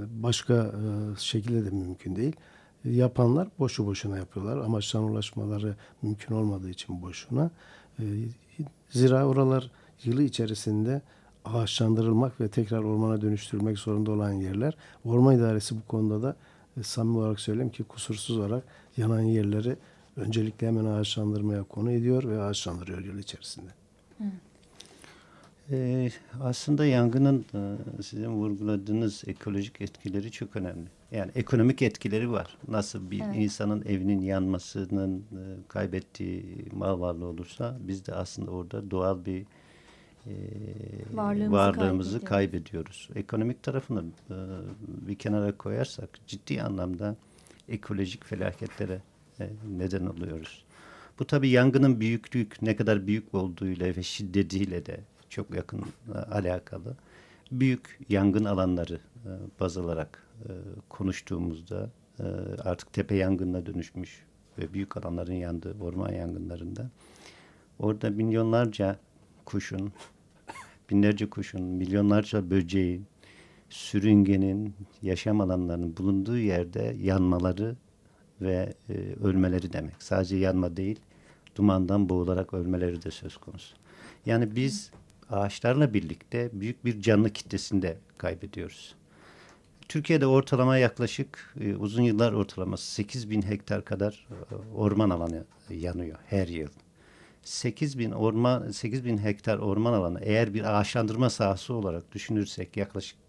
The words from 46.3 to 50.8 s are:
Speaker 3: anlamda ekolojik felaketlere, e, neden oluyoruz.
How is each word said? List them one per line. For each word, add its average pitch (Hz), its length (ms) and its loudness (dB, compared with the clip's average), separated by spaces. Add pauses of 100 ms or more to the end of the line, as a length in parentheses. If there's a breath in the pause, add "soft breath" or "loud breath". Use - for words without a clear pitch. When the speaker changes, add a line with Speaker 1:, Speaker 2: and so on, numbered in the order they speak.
Speaker 3:
anlamda 98 540 -4 (540 loud breath)
ekolojik 101 560 -6
felaketlere, 95 760 -6 (380)
e, 98 100 -8 (280)
neden 90 280 -2
oluyoruz. 82 600 -8 (540 loud breath)